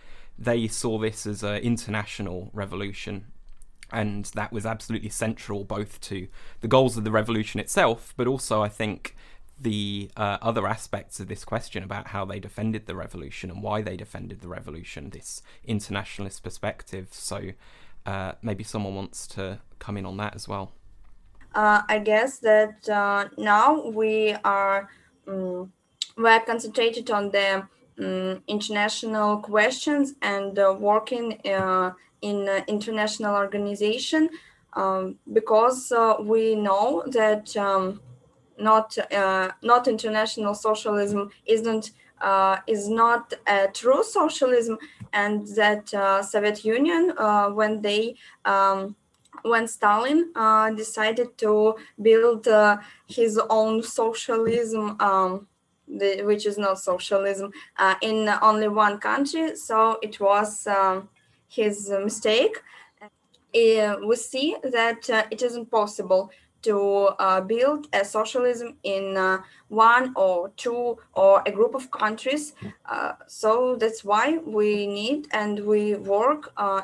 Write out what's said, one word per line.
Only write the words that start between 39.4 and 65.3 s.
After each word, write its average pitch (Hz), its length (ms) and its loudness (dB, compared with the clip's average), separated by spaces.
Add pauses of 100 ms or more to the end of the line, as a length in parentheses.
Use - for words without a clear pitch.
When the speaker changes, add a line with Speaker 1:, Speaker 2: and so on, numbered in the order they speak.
Speaker 2:
not 240 260 4
international 214 680 -2
socialism 208 720 -2 (160)
isn't, 220 460 0 (300)
uh, 190 360 4 (100)
is 208 220 -2
not 233 440 2 (140)
a 196 200 4
true 262 360 2
socialism, 254 760 2 (360)
and 208 420 -2
that, 214 380 2
uh, 196 280 2
Soviet 208 440 -2
Union, 330 520 2
uh, 208 320 2
when 214 320 0
they, 214 340 -2 (280)
um, 196 520 2 (480)
when 226 240 2
Stalin, 254 680 2
uh, 220 360 4
decided 220 640 -2
to 214 380 4 (260)
build, 226 460 6
uh, 208 300 8 (280)
his 226 340 2 (100)
own 220 340 2
socialism, 226 1160 -2
um, 190 480 2 (400)
the, 196 360 0
which 208 240 2
is 202 100 -2
not 196 220 0
socialism, 196 720 -2 (260)
uh, 190 240 4
in 220 280 0 (120)
only 214 280 4
one 208 280 2
country, 277 580 -2
so 220 460 2
it 214 180 -10
was, 202 460 2
um, 196 440 0 (380)
his 208 420 -2
mistake. 214 680 0 (440)
Uh, 214 920 0 (120)
we 233 80 2
see 269 480 -4
that, 233 460 -2
uh, 220 200 2
it 226 120 -10